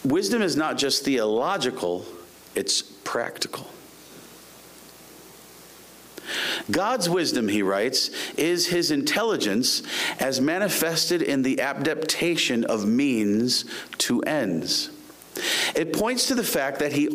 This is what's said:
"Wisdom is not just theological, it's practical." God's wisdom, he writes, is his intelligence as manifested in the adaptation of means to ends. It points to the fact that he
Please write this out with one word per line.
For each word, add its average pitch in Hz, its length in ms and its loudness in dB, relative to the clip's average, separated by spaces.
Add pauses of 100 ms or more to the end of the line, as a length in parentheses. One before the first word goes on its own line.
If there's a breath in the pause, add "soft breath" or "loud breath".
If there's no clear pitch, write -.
"Wisdom 233 400 2
is 156 120 2
not 143 220 0
just 131 260 0
theological, 120 1000 0 (480)
it's - 300 0 (200)
practical." - 640 -4 (3000 loud breath)
God's 196 400 2
wisdom, 175 400 2
he 104 140 2
writes, 101 480 2 (260 loud breath)
is 170 300 2
his 170 240 2
intelligence 139 920 2 (380 loud breath)
as 131 200 0
manifested 165 840 2
in 135 200 2
the 131 180 2
adaptation 139 1040 0
of 107 220 0
means 117 800 2 (320 loud breath)
to - 240 -2
ends. 110 680 -2 (880 loud breath)
It 165 180 0
points 240 340 0
to 262 80 2
the 233 80 0
fact 139 360 0
that 147 140 0
he 143 220 2